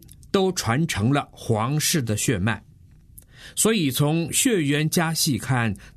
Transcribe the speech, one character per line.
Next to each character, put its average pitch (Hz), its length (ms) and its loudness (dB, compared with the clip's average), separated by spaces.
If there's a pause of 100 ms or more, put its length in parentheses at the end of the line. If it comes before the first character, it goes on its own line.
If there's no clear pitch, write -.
(320)
都 190 220 2
传 147 340 0
承 104 240 0
了 143 220 0
皇 120 440 -2
室 151 240 0
的 110 140 -2
血 107 240 0
脉。 101 240 -2 (920)
所 220 180 2
以 160 180 0
从 151 400 0
血 202 320 2
缘 147 260 0
家 165 240 0
系 147 240 0
看， 117 380 0 (220)